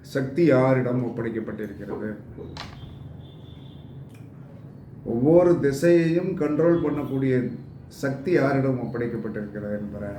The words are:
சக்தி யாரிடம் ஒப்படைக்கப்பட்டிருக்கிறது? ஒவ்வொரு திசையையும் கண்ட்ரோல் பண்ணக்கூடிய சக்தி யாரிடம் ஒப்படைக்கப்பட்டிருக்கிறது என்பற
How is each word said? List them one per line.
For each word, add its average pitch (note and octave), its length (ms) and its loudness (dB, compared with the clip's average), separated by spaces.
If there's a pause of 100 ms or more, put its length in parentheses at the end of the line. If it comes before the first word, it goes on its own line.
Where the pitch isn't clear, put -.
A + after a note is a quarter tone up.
சக்தி C#3+ 440 0
யாரிடம் B2+ 640 4
ஒப்படைக்கப்பட்டிருக்கிறது? G#2+ 1040 -6 (3000)
ஒவ்வொரு E3 400 6 (120)
திசையையும் E3+ 640 4 (120)
கண்ட்ரோல் D3+ 420 4
பண்ணக்கூடிய C3+ 480 0 (680)
சக்தி C3+ 280 -2
யாரிடம் C3+ 540 2
ஒப்படைக்கப்பட்டிருக்கிறது G#2+ 960 -6
என்பற G#2 380 -8